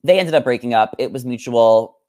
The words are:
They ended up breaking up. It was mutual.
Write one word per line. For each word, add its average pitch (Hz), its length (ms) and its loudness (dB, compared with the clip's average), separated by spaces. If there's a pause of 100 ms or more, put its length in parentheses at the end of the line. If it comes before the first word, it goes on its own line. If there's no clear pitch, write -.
They 180 160 2
ended 165 140 -4
up 143 100 2
breaking 120 300 -4
up. 110 240 0
It 127 140 -4
was 127 140 -10
mutual. 113 840 0